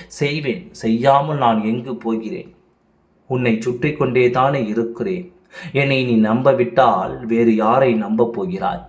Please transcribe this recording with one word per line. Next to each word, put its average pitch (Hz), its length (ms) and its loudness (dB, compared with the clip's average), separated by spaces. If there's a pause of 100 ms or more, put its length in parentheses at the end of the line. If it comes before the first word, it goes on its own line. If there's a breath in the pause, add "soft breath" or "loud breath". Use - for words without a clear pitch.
(120)
செய்வேன், 143 520 -4 (120)
செய்யாமல் 139 640 2
நான் 113 240 2
எங்கு 117 340 -4
போகிறேன்? - 520 -6 (800)
உன்னை 123 280 0
சுற்றி 123 340 -4
கொண்டே 127 400 2
தானே 131 360 0
இருக்கிறேன். 107 600 -4 (460 loud breath)
என்னை 135 300 0
நீ 120 180 2
நம்ப 123 340 4
விட்டால் 120 600 2 (100)
வேறு 113 300 2
யாரை 120 420 2
நம்ப 110 320 0
போகிறாய்? 95 580 -6